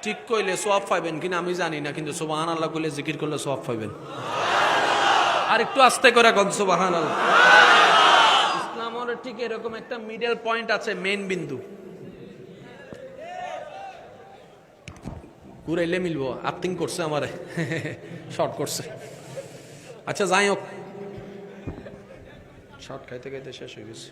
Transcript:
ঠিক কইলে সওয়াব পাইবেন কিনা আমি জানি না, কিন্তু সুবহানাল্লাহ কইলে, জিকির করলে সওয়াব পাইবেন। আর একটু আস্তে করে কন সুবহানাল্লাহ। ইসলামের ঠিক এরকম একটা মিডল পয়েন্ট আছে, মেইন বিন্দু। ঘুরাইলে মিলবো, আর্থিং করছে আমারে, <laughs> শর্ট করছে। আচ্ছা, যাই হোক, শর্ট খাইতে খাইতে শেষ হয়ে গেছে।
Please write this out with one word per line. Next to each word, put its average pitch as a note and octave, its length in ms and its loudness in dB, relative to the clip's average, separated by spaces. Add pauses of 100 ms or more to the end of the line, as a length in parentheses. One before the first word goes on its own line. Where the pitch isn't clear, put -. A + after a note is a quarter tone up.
ঠিক G#3+ 140 -4 (120)
কইলে G3+ 240 0 (100)
সওয়াব G3 280 4
পাইবেন E3 300 0
কিনা F3+ 220 -2
আমি F3+ 180 -2
জানি D#3+ 240 -2
না, D3 120 -4
কিন্তু D#3 140 -6 (100)
সুবহানাল্লাহ D#3+ 520 -2
কইলে, D#3+ 240 -2
জিকির D3 240 -4
করলে D3+ 240 -2
সওয়াব C3+ 220 -2
পাইবেন। G#2+ 240 -4 (1600)
আর A3 140 4
একটু - 140 -4 (100)
আস্তে A#3+ 280 6
করে A3+ 200 8
কন G3+ 100 6 (140)
সুবহানাল্লাহ। F3 540 2 (1400)
ইসলামের A#3 500 -6 (140)
ঠিক B3+ 120 -10 (100)
এরকম A3 260 -6 (100)
একটা - 140 -8 (120)
মিডল A3+ 260 -2 (120)
পয়েন্ট A3+ 320 -2
আছে, G3+ 140 -4 (140)
মেইন G3+ 160 0 (100)
বিন্দু। D3+ 260 -4 (4000)
ঘুরাইলে E3+ 400 0
মিলবো, C#3+ 220 -2 (220)
আর্থিং F3 220 -4 (100)
করছে - 260 -4
আমারে, C#3+ 220 -2 (520)
<laughs> - 540 -12
শর্ট D3+ 240 -2
করছে। - 240 -4 (1300)
আচ্ছা, - 220 0
যাই G3 200 6
হোক, F#3 100 0 (2250)
শর্ট C3+ 240 -14
খাইতে B2 240 -14
খাইতে C3+ 260 -12
শেষ B2+ 160 -14
হয়ে A2 140 -16
গেছে। - 220 -16